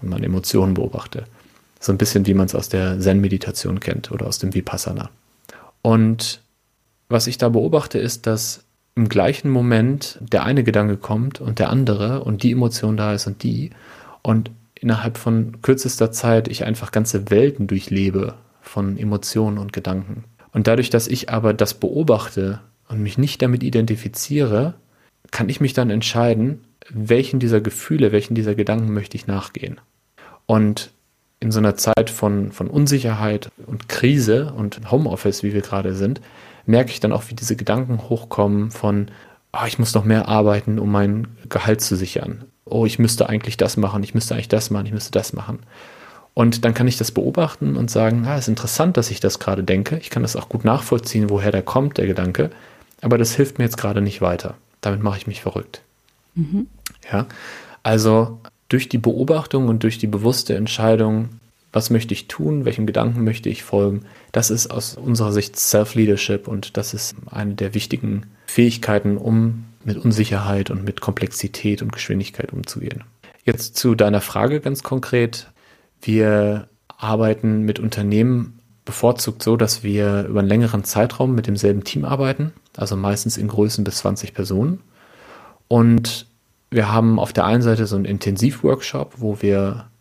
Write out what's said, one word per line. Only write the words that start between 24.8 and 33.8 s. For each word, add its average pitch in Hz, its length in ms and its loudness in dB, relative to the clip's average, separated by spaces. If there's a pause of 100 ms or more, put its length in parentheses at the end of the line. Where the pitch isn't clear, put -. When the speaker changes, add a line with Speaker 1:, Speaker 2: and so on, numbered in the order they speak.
Speaker 1:
kann 98 200 -2
ich - 120 -4
mich 135 120 2
dann 120 180 2
entscheiden, 117 680 0 (280)
welchen 120 500 2
dieser 117 220 4
Gefühle, 110 500 0
welchen 104 220 2
dieser 107 220 0
Gedanken 107 380 0
möchte 104 240 -4
ich - 100 -12
nachgehen. - 520 -6 (680)
Und 107 440 2 (480)
in 113 120 0
so 110 80 2
einer 101 160 4
Zeit 110 340 2
von, 101 420 -2
von 92 160 -6
Unsicherheit 117 840 0 (180)
und - 220 -10